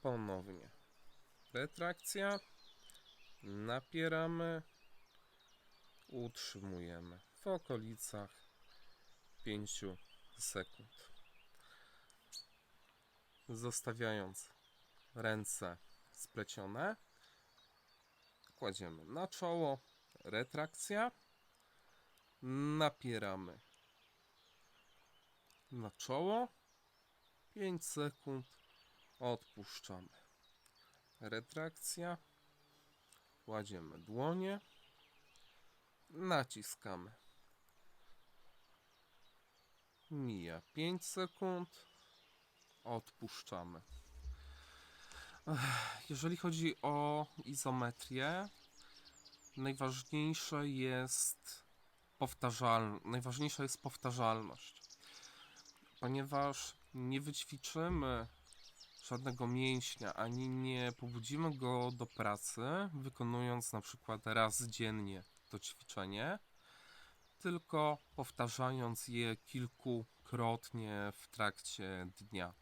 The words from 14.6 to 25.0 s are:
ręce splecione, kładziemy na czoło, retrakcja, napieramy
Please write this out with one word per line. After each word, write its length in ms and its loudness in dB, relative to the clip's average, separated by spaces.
ręce 640 0
splecione, 840 -4
kładziemy 500 -4
na 220 -4
czoło, 520 0
retrakcja, 960 0
napieramy 840 2